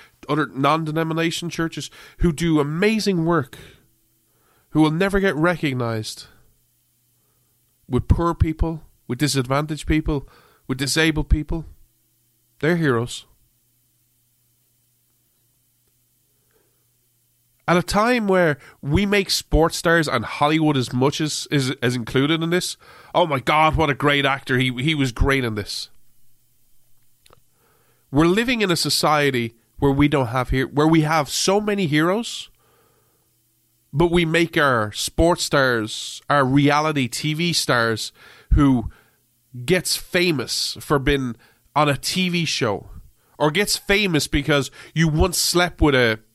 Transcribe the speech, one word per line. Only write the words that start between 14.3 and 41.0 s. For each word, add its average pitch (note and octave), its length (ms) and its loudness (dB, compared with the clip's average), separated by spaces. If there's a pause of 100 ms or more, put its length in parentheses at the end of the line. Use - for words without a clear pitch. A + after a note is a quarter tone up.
At E3+ 100 2
a F3 60 0
time A3 440 0
where F3+ 300 2 (240)
we D#3+ 240 0
make G3+ 240 0
sports - 480 0
stars E3 300 2
and A#2 160 -2
Hollywood D3+ 540 0
as A#2 160 -2
much B2+ 260 0
as - 320 -6
is, C3+ 200 0 (100)
as B2 140 0
included C3+ 460 0
in E3 100 -2
this, F3 260 -2 (360)
"Oh E3+ 140 2
my C#3 120 -2
God, D#3 360 2
what D3+ 140 2
a C3+ 60 -2
great C#3+ 300 2
actor. C3+ 320 -2
He, C3 140 0 (100)
he D#3 140 0
was C3+ 160 0
great C3+ 320 0
in A2+ 120 -4
this." - 340 -8 (2250)
We're D3 160 4
living A3+ 360 0
in F#3+ 100 2
a E3 40 2
society C#3+ 800 0 (220)
where C#3 140 2
we C#3+ 160 4
don't C#3+ 200 0
have B2 220 -4
here, C3 180 0
where D3 200 0
we D#3+ 140 6
have D#3+ 260 0
so - 320 0
many G3+ 280 -2
heroes, E3+ 600 -2 (1400)
but E3 200 2
we E3+ 140 2
make E3 320 0
our B2 340 2
sports - 520 0
stars, B2 840 -2
our D3 160 4
reality C#3+ 600 2
T D3+ 260 -4
V E3+ 180 0
stars A#2 600 0 (400)
who C3+ 380 4 (760)
gets E3+ 320 0
famous - 840 -2
for D3 200 0
being C3 360 -2 (400)